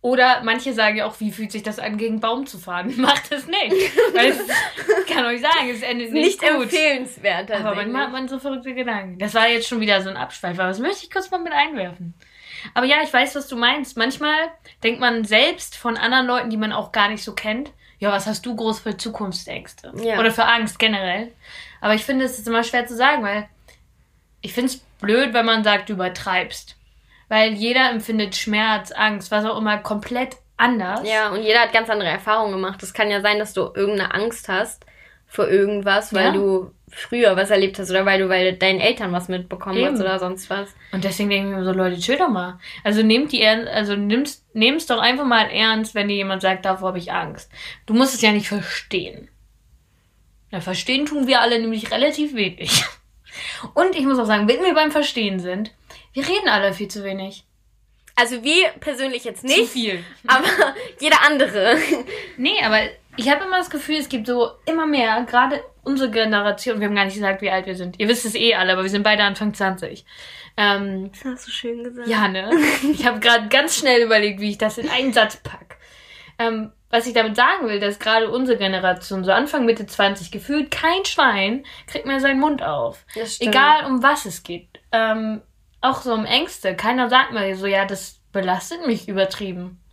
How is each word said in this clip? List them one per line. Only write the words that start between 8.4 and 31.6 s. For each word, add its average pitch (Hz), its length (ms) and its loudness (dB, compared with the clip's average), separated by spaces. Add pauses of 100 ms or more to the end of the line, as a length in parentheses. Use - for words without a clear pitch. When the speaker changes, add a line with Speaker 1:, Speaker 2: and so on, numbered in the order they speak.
Speaker 1:
Gedanken. 202 440 -6
Das 202 160 -6
war 226 140 4
jetzt 233 180 0
schon 233 140 -4
wieder 208 200 2
so 190 80 -6
ein 190 80 -10
Abschweif, 170 400 -8
aber 185 120 0
das 190 100 -4
möchte 330 240 -4
ich - 80 -20
kurz 381 220 -6
mal 359 80 -2
mit 339 120 -6
einwerfen. 185 640 -4 (600)
Aber 247 120 2
ja, 285 160 4
ich 294 100 -4
weiß, 269 220 2
was 285 140 -6
du 262 80 -8
meinst. 254 400 0
Manchmal 285 420 0 (460)
denkt 233 160 0
man 233 240 2
selbst 254 520 0
von 226 200 -4
anderen 254 320 0
Leuten, 247 220 -2
die 220 60 -4
man 214 160 -2
auch 208 200 -6
gar 208 160 2
nicht 214 160 -6
so 202 100 -12
kennt, 226 380 -6 (260)
ja, 202 140 0
was 196 160 -2
hast 214 180 -6
du 247 80 -4
groß 220 240 -2
für 214 180 -6
Zukunftsängste? - 1000 -10
Speaker 2:
Ja. 220 240 -2
Speaker 1:
Oder 220 100 6
für 226 140 2
Angst 226 340 2
generell? 208 540 0 (480)
Aber 208 140 2
ich 214 100 -2
finde, 262 200 0
es 254 140 -4
ist - 80 -12
immer 226 160 0
schwer 240 240 -2
zu 240 80 -12
sagen, 254 300 2
weil 208 240 -4 (920)
ich - 120 -12
find's 247 240 -2 (240)
blöd, 226 340 2
wenn 233 100 4
man 226 200 2
sagt, 208 240 2
du 214 60 -4
übertreibst. 185 840 -6 (520)
Weil 220 240 2
jeder 240 380 2
empfindet 214 460 -2
Schmerz, 214 560 -2
Angst, 208 380 -2
was 214 140 0
auch 220 140 -2
immer, 214 200 0
komplett 240 580 -6 (200)
anders. 214 520 0
Speaker 2:
Ja, 214 220 2
und 202 120 -4
jeder 220 180 6